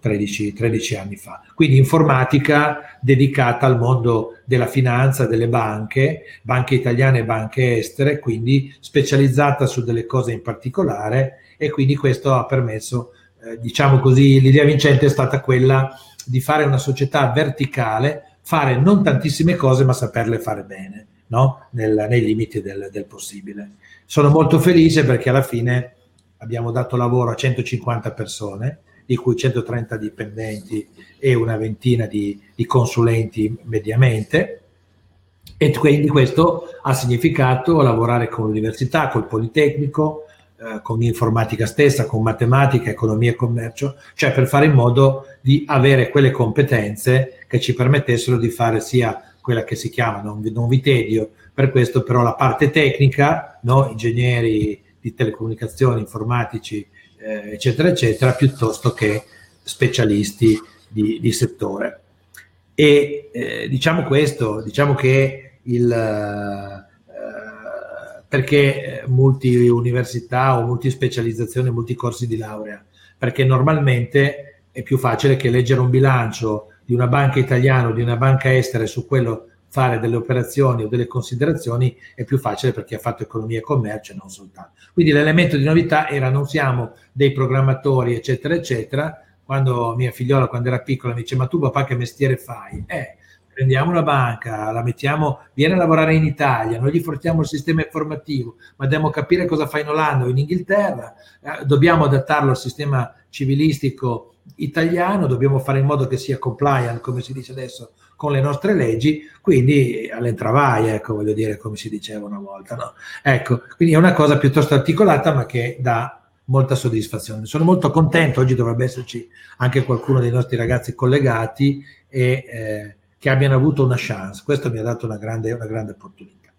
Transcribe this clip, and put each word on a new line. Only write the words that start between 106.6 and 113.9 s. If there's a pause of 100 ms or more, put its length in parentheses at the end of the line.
come
si
dice
adesso, (280)
con
le
nostre
leggi, (180)
quindi
all'entravai,
ecco,
voglio
dire,
come
si
diceva
una
volta,
no? (300)
Ecco, (140)
quindi